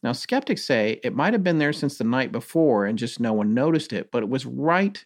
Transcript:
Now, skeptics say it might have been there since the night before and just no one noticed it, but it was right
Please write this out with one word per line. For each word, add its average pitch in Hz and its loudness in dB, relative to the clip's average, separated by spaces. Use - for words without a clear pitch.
Now, 220 -2
skeptics - -2
say 113 2
it 123 -2
might 160 2
have 214 0
been 170 2
there 147 2
since 147 -4
the 110 -2
night 123 0
before 117 2
and 110 -2
just 117 -6
no 113 0
one 107 2
noticed 151 2
it, 98 -6
but 117 0
it 104 -4
was 123 -2
right 165 0